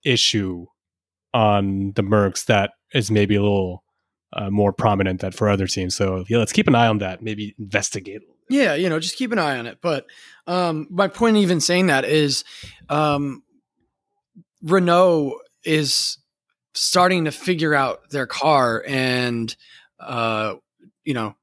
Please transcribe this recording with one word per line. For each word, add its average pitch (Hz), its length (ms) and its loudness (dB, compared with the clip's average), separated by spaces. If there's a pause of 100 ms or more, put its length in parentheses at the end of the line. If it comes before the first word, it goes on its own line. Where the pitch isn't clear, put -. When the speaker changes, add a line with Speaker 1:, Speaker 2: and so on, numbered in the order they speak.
Speaker 1:
issue 95 600 -2 (680)
on 98 580 2
the 104 100 -2
Mercs 101 440 0
that 101 260 2 (220)
is 110 160 0
maybe 104 260 2
a 101 60 2
little, 95 400 -2 (500)
uh, 101 180 -6
more 101 220 2
prominent 95 480 0
than 95 120 -6
for 107 160 -2
other 98 180 2
teams. 90 280 -4
So 95 340 -2
yeah, 113 100 2
let's 113 140 0
keep 208 160 2
an 143 60 6
eye 120 140 6
on 107 100 2
that. 92 240 -6
Maybe 107 360 -8
investigate 101 640 -6 (260)
Speaker 2:
Yeah, 247 260 2
you 180 140 0
know, 160 120 0
just 170 160 -6
keep 240 160 -4
an 226 60 -2
eye 143 200 -2
on 117 80 -8
it. 117 160 -14
But, 151 240 -2 (400)
um, 170 440 -2
my 190 180 0
point 220 300 2
even 180 220 2
saying 180 280 2
that 135 160 2
is, 147 400 0 (440)
um, 143 540 -2 (1200)
Renault 170 760 2 (240)
is 156 540 0 (560)
starting 180 500 2
to 151 80 -2
figure 160 420 -2
out 135 360 -2
their 139 160 -4
car, 131 600 2
and, 123 680 -2 (440)
uh, 113 560 -4 (500)
you 147 100 -4
know 110 280 -6